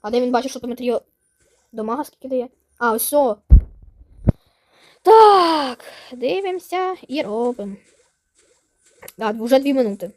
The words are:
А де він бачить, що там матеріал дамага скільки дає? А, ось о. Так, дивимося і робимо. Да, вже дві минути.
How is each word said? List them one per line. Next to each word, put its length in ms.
А 100
де 100
він 100
бачить, 200
що 80
там 100
матеріал 320
дамага 320
скільки 240
дає? 200
А, 140
ось 220
о. 240
Так, 840
дивимося 840
і 140
робимо. 540
Да, 140
вже 280
дві 140
минути. 440